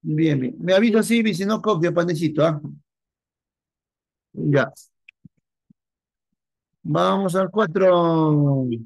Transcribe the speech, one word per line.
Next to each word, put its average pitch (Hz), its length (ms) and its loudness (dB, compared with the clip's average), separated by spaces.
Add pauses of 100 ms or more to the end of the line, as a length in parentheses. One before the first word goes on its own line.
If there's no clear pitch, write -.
Bien, 156 360 0
bien. 127 200 -4
Me 175 160 0
avisa, 220 280 4
sí, 233 200 0 (120)
si 185 120 -4
no 214 160 -2
copia, 175 300 0
Panecito, 165 520 0
¿ah? 156 160 0 (1700)
Ya. 143 380 -2 (2000)
Vamos 185 520 0
al 190 160 -2
cuatro. 165 1160 2 (200)